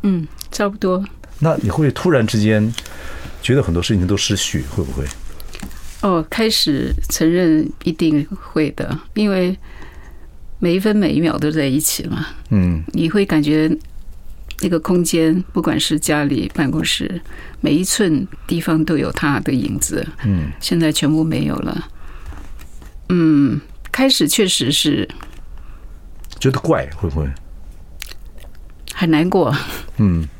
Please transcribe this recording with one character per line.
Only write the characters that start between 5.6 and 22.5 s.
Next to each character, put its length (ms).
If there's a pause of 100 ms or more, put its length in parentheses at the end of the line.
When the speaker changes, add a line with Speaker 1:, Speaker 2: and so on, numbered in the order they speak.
Speaker 1:
哦， 260
开 220
始 420 (160)
承 200
认 400 (160)
一 80
定 340
会 460
的， 240 (180)
因 160
为 260 (1040)
每 160
一 60
分 140
每 180
一 80
秒 180
都 140
在 140
一 120
起 300
嘛。 180 (240)
Speaker 2:
嗯。 380
Speaker 1:
你 200
会 160
感 180
觉 280 (920)
那 80
个 100
空 240
间， 400 (100)
不 80
管 200
是 180
家 260
里、 300
办 160
公 140
室， 360 (400)
每 120
一 100
寸 440 (200)
地 140
方 240
都 120
有 140
他 300
的 120
影 280
子。 260 (180)
Speaker 2:
嗯。 360
Speaker 1:
现 180
在 140
全 180
部 140
没 220
有 100
了。 320 (1200)